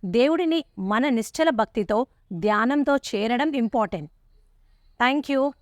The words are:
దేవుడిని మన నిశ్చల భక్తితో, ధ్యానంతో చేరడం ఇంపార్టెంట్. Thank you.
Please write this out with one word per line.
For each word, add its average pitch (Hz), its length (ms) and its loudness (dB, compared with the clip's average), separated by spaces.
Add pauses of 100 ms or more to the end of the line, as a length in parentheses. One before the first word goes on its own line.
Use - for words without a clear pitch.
దేవుడిని 311 600 2 (140)
మన 214 300 0
నిశ్చల 262 400 0
భక్తితో, 220 580 -2 (260)
ధ్యానంతో 226 640 0
చేరడం 247 580 -2
ఇంపార్టెంట్. 208 560 -2 (920)
Thank 277 320 0
you. 269 160 2 (100)